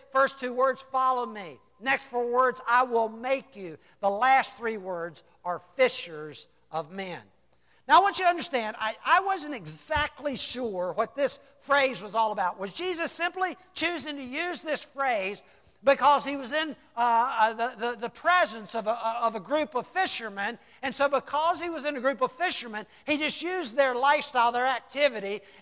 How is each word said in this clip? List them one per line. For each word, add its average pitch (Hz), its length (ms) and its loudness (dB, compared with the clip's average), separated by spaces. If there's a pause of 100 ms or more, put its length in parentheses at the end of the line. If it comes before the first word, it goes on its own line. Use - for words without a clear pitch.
(120)
First 269 280 2
two 247 140 -4
words, 254 280 0
"Follow 262 440 0
me." 196 340 -10 (220)
Next 262 240 0
four 240 260 -2
words, 247 380 2
"I 247 140 6
will 226 260 2
make 247 460 -6
you." 180 220 -12 (220)
The 196 100 2
last 247 480 4
three 226 200 -4
words 175 460 -8 (200)
are 175 160 -4
fishers 160 880 -2 (240)
of 156 180 -4
men. 185 300 -10 (640)
Now, 294 140 8
I - 20 10
want 392 160 2
you 381 60 0
to 349 60 6
understand, 247 500 -2
I, 220 160 -4 (100)
I 330 200 6
wasn't 302 300 -2
exactly 262 840 -4
sure 190 560 -2
what 220 240 -2
this 269 220 0 (200)
phrase 269 420 2
was 202 140 -10
all 220 160 2
about. 196 260 -2
Was 190 140 -8
Jesus 339 400 -4
simply 359 460 -4 (160)
choosing 311 420 -2
to 277 80 -10
use 302 380 -6
this 302 240 -4
phrase 220 580 -4 (400)
because 269 400 6
he 277 140 -4
was 262 160 -6
in, 311 220 -2 (200)
uh, 240 440 2
uh, 220 140 4
the, 233 240 -2
the, 233 240 -4
the 233 80 -4
presence 262 640 2
of 220 140 -4
a, 233 100 0 (240)
of 226 140 2
a 220 60 -6
group 294 340 -2
of 233 100 -2
fishermen? 220 720 -2 (240)
And 262 140 -4
so 277 140 2
because 302 520 0
he 349 80 -4
was 311 140 -6
in 294 140 -4
a - 20 -6
group 254 220 -2
of 254 100 0
fishermen, 240 540 -4 (200)
he 202 120 2
just 196 240 -2
used 330 340 -4
their 269 180 4
lifestyle, 254 600 2
their 247 140 0
activity, 233 760 -2 (200)